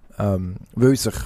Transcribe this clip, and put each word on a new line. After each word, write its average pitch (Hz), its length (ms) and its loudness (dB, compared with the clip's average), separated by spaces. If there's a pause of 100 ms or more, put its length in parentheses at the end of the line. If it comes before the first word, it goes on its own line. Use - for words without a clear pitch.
(200)
ähm, 95 360 -2 (180)
weil 127 240 4
sich 110 180 -4 (100)